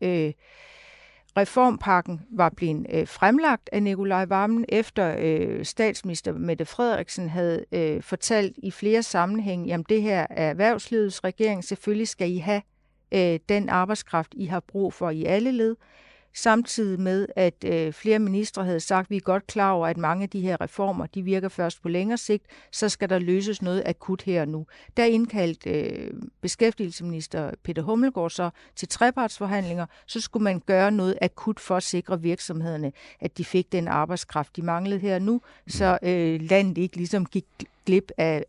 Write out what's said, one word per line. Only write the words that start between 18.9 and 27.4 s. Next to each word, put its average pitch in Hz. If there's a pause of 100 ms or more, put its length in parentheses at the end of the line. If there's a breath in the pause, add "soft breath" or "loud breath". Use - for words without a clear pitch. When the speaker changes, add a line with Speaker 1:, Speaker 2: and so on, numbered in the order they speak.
Speaker 1:
"Vi 208
er 190
godt 190
klar 196
over, 170
at 170
mange 170
af 196
de 190
her 180
reformer, 190
de -
virker 190
først 170
på 170
længere 196
sigt, - (260 loud breath)
så -
skal 196
der 185
løses 190
noget 180
akut -
her 180
og 143
nu." 156 (320 loud breath)
Der 233
indkaldte, 220
øh, - (300)
beskæftigelsesminister 170 (120)